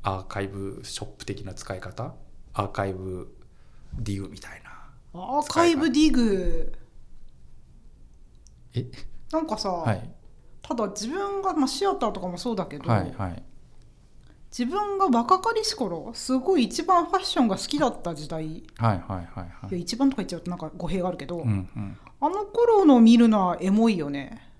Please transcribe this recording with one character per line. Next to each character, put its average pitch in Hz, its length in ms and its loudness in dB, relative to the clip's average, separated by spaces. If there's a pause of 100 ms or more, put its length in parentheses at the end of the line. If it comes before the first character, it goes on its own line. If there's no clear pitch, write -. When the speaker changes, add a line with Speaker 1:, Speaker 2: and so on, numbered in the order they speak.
Speaker 1:
ア 95 160 -2
ー 98 80 -12
カ 101 140 -6
イ 101 60 -4
ブ 98 360 -10
シ - 180 -10
ョ - 20 -6
ッ - 40 -8
プ - 180 -16
的 98 160 -8
な 95 120 -12
使 - 220 -10
い 92 60 -12
方？ 113 320 -10 (400)
ア 104 100 -2
ー 98 80 -4
カ 98 140 -2
イ 98 80 -4
ブ 92 420 -10 (640)
デ 107 140 -4
ィ 98 80 -4
グ 92 80 -10
み - 100 -16
た - 80 -18
い - 160 -18
な。 - 80 -20 (420)
Speaker 2:
ア 226 260 -4
ー 294 140 -4
カ 339 140 6
イ 330 80 6
ブ 285 160 2
デ 277 80 2
ィ 302 140 8
グ。 190 600 4 (2000)
Speaker 1:
え？ 117 100 -4 (460)
Speaker 2:
な 320 100 0
ん 311 60 -4
か 214 100 -2
さ、 202 120 -4
Speaker 1:
は 170 240 0
い。 117 160 -6 (520)
Speaker 2:
た - 140 -6
だ 214 120 0
自 208 200 -8
分 392 340 -4
が、 381 120 0
ま 294 120 2
あ、 - 20 0
シ - 180 -2
ア 381 100 2
タ 233 120 -2
ー 208 40 0
と 190 100 -6
か 180 60 -6
も 180 100 -6
そ 240 160 -4
う - 20 -2
だ 185 100 -2
け 147 140 -12
ど、 131 100 -6
Speaker 1:
は 110 100 6
い 87 180 -4
は 95 120 -4
い。 85 140 -10 (1080)
Speaker 2:
自 247 180 -4
分 403 280 -2
が 392 100 4
若 240 320 4
か 453 140 0
り 440 100 0
し - 100 -2
頃、 185 400 -6
す - 240 -2
ご 339 200 2
い 240 80 4
一 311 180 -6
番 349 220 4
フ 339 80 -4
ァ 381 60 2
ッ 392 40 -4
シ - 160 -2
ョ 262 40 6
ン 233 40 4
が 190 80 0
好 - 120 -8
き 196 120 0
だ 208 80 4
っ - 140 -4
た 170 120 -6
時 147 140 -10
代。 160 360 -8 (140)
Speaker 1:
は 113 180 4
い 87 40 -4
は 95 160 -8
い - 20 -6
は 87 40 -8
い 85 60 -12 (100)
は 92 60 -10 (240)
い。 - 20 -12
Speaker 2:
い - 40 -6
や、 180 40 -4
一 175 180 -6
番 269 140 4
と 262 80 -2
か 190 60 -4
言 185 40 -6
っ - 20 -12
ち 175 60 -8
ゃ - 40 -10
う - 20 -14
と - 80 -8
な 175 80 -6
ん - 20 -12
か 156 160 -8
語 165 140 -6
弊 185 100 0
が 175 80 -2
あ 180 40 -2
る 170 60 -6
け 135 80 -10
ど、 170 120 -8
Speaker 1:
う 160 80 -8
ん 98 300 -2
う - 40 -8
ん。 98 180 -10 (220)
Speaker 2:
あ 285 100 0
の 403 140 -2
頃 440 400 4
の 277 160 10
見 226 180 10
る 233 120 8
の 202 180 4
は 175 140 0
エ 185 100 0
モ 226 180 6
い 196 80 2
よ 143 120 -2
ね。 143 320 -8 (180)